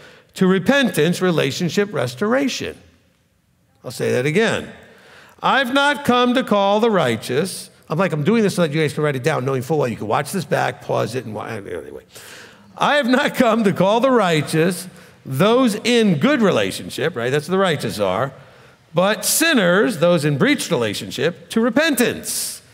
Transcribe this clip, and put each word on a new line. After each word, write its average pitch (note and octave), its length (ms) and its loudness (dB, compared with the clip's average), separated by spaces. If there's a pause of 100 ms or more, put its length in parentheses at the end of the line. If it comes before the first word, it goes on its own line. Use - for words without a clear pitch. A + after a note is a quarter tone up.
(340)
to F#3+ 120 2
repentance, F#3+ 760 2
relationship F3+ 720 0
restoration." G#3 840 -2 (1080)
I'll B2+ 60 -14
say A#2+ 220 -2
that B2+ 140 0
again. D#3 460 0 (680)
"I've A#3+ 300 0
not C#4+ 320 0
come B3 300 2
to B3+ 80 2
call G3+ 380 2
the A#3 100 4
righteous." C#3 800 -2 (180)
I'm D#3+ 100 -4
like, F#3 140 0
I'm D3+ 100 -2
doing A3 200 2
this F#3 120 2
so F3 80 0
that D3+ 100 -2
you D#3+ 80 0
guys D3 120 0
can D3+ 100 -6
write D3 140 0
it B2+ 80 -6
down, C#3 200 0
knowing C3 180 -2
full D3+ 160 -2
well C3 100 0
you G#3+ 80 -6
can A2 100 -8
watch C#3 240 -2
this F#3 140 -4
back, C3 380 -2
pause B2 320 -4
it, A#2+ 100 -6
and A2 100 -10
wa-, G#2 120 -10
anyway. E2+ 580 -12 (720)
"I C4 200 2
have C4+ 120 0
not C4+ 260 2
come A3+ 300 4
to F#3+ 80 4
call G3+ 280 2
the C4 100 4
righteous, F3 760 2 (400)
those G#3 480 4
in G#3+ 440 2
good B3+ 220 2
relationship," A#2+ 760 0
right? A#2+ 140 -2
That's D3 180 -2
what F3+ 40 -6
the F#3+ 60 2
righteous C3+ 400 -2
are, G#2 340 0 (600)
"but F#3+ 300 -4
sinners, A3 760 0
those E3+ 260 2
in D3 140 -2
breached C4 320 0
relationship, A#2+ 800 -4
to A3+ 100 -2
repentance, A#3+ 1000 -2 (120)